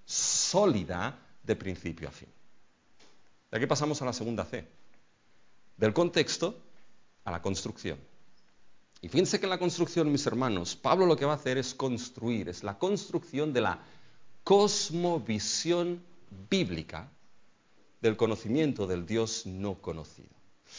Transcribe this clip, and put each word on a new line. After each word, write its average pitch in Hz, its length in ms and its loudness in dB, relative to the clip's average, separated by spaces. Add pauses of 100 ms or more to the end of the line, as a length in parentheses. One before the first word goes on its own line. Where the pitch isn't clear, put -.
sólida 113 1120 2 (280)
de 110 100 2
principio 87 540 -6
a - 20 -12
fin. - 180 -18 (1200)
De 110 80 -2
aquí 135 100 0
pasamos 147 340 0
a - 20 -4
la 127 80 -2
segunda 110 320 -4
C. - 220 -8 (1120)
Del 110 160 4
contexto 170 640 2 (640)
a - 80 -8
la 82 100 -4
construcción. 95 560 -4 (1040)
Y 90 80 -10
fíjense 190 300 2
que - 80 -2
en 190 40 -2
la 180 100 0
construcción, 170 500 2
mis 143 160 2
hermanos, 113 480 0
Pablo 180 320 4
lo 165 80 6
que 135 100 2
va 147 100 2
a - 20 0
hacer 127 200 -2
es 131 160 -2
construir, 113 760 -2
es 87 160 -8
la 101 160 -4
construcción 156 720 -2
de 123 80 4
la 95 180 2 (640)
cosmovisión 175 1600 2 (480)
bíblica 90 580 -2 (920)
del 110 160 4
conocimiento 113 720 2
del 87 180 -2
Dios 110 400 0
no 95 280 -4
conocido. - 600 -10 (440)